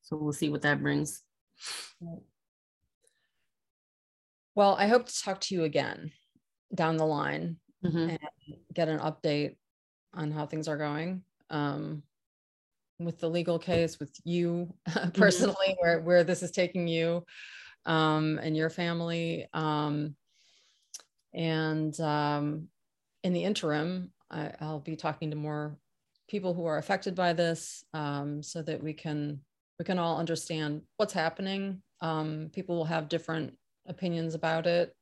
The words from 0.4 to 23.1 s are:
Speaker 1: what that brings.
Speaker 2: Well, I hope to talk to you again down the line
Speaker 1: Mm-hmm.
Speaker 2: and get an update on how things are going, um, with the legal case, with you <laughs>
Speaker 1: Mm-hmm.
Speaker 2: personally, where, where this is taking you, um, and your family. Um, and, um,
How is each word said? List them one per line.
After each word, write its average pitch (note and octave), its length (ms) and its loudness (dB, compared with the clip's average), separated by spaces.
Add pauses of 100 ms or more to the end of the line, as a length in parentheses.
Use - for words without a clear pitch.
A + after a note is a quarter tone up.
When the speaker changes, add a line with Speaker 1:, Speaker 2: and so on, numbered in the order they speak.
Speaker 1:
what D3 140 -2
that D3 200 2
brings. C#3+ 400 -2 (3250)
Speaker 2:
Well, G3+ 200 8
I G3+ 120 4
hope A#3+ 180 6
to - 160 -6
talk F#3+ 200 -4
to - 120 -2
you F3 100 2
again D3 480 -2 (640)
down D#3+ 220 2
the D#3+ 100 4
line D3+ 500 0 (280)
Speaker 1:
Mm-hmm. E3 260 2
Speaker 2:
and E3 80 -4 (560)
get E3 140 2
an D#3 100 0
update D3 580 -2 (560)
on D#3 180 -4
how D3+ 140 -4
things D#3 240 -6
are D3+ 80 -2
going, D#3 460 -4 (260)
um, D3+ 540 -4 (960)
with E3+ 220 -4
the E3 100 0
legal E3+ 280 0
case, E3+ 400 0
with C#3+ 140 -10 (120)
you F3 560 0
<laughs> - 80 -8
Speaker 1:
Mm-hmm. E3+ 220 0
Speaker 2:
personally, F#3+ 680 6
where, E3+ 220 6
where E3+ 240 8
this F3+ 180 0
is E3+ 80 -6
taking F3+ 380 0
you, E3 360 0 (640)
um, D#3 560 4
and D#3 120 0
your D#3+ 140 2
family. E3+ 840 -2
Um, D3+ 600 0 (1160)
and, D#3 680 0
um, D3 680 0 (560)